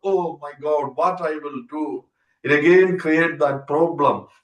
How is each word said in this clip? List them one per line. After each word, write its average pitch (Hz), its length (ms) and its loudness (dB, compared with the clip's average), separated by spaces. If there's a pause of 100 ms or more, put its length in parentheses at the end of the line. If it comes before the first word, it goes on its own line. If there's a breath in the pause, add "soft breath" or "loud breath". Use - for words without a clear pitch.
Oh 175 380 -2
my 147 200 -14
God, 143 360 -2
what 170 240 -2
I 156 160 -4
will 143 340 -12
do? - 340 -8 (380)
It 131 100 -2
again 175 460 6
create 160 420 0
that 135 260 -2
problem. 143 600 0 (180 soft breath)